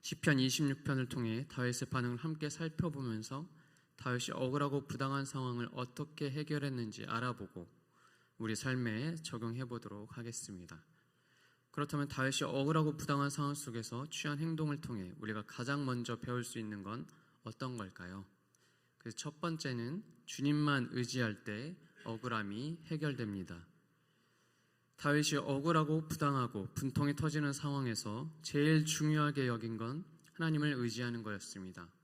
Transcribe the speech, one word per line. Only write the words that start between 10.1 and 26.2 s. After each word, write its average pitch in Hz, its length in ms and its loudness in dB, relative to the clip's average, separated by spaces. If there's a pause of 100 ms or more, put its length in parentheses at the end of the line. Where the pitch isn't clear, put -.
하겠습니다. 92 680 -10 (880)
그렇다면 147 380 0
다윗이 135 340 2
억울하고 147 540 4
부당한 143 340 2
상황 143 240 0
속에서 117 560 -6
취한 147 280 -4
행동을 156 420 0
통해 95 380 -6
우리가 107 280 -4
가장 139 400 -2
먼저 120 300 -2
배울 123 260 -2
수 - 160 -6
있는 107 240 -6
건 113 240 -6 (380)
어떤 127 320 -6
걸까요? 92 500 -10 (720)
그래서 113 180 -12
첫 151 240 -8
번째는 156 640 -2 (240)
주님만 143 680 4
의지할 120 520 0
때 123 320 -6 (280)
억울함이 113 840 -4
해결됩니다. 107 800 -2 (1300)
다윗이 147 400 4
억울하고 156 720 4
부당하고 139 680 2